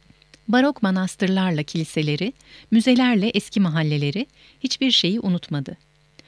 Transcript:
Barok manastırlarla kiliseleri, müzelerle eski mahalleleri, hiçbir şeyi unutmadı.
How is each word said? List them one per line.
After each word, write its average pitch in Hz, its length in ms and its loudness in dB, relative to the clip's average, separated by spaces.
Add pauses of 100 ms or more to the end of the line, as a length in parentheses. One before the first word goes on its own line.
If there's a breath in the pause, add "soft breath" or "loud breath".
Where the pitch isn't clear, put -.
(480)
Barok 262 360 2
manastırlarla 185 800 0
kiliseleri, 156 720 -4 (380 loud breath)
müzelerle 240 560 4
eski - 320 -2
mahalleleri, 156 680 0 (360 soft breath)
hiçbir 262 280 -2
şeyi 202 280 0
unutmadı. 175 580 -4 (500 loud breath)